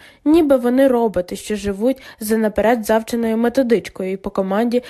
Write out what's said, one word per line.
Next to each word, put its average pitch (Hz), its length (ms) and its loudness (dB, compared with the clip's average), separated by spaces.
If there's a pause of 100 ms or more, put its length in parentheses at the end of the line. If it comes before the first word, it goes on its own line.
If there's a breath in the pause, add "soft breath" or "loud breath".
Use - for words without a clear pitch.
(260 soft breath)
ніби 294 320 4
вони 247 300 2
роботи, 220 480 0
що 214 200 -8
живуть 202 460 -4 (180 loud breath)
за 220 180 -2
наперед 214 480 0
завченою 226 520 -2
методичкою 233 720 0
і 190 60 -6
по 190 120 -10
команді 220 600 -2